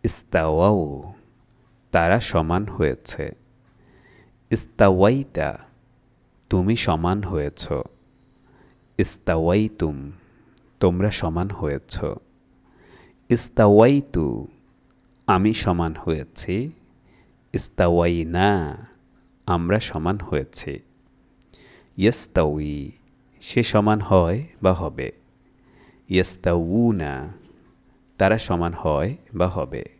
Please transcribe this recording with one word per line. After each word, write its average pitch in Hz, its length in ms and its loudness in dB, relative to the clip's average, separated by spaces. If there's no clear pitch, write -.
ইস্তাওয়াও, 82 1080 0
তারা 90 280 2
সমান 85 460 -2
হয়েছে। 78 640 -4
ইস্তাওয়াইতা, 101 1040 2
তুমি 95 260 2
সমান 90 480 0
হয়েছ। 76 440 -4
ইস্তাওয়াইতুম, 82 1120 -2
তোমরা 90 320 2
সমান 85 380 -4
হয়েছ। 73 540 -6
ইস্তাওয়াইতু, 110 1160 4
আমি 104 260 4
সমান 85 420 -2
হয়েছি। 92 760 -6
ইস্তাওয়াইনা, 85 1200 0
আমরা 87 340 0
সমান 87 400 -4
হয়েছি। - 600 -6
ইয়াস্তাউই, 76 920 -2
সে - 220 -2
সমান 107 380 2
হয় 95 420 2
বা 92 100 4
হবে। 76 380 -6
ইয়াস্তাউনা, 90 1200 0
তারা 98 200 4
সমান 85 360 -2
হয় 82 420 -2
বা 90 140 0
হবে। 67 360 -6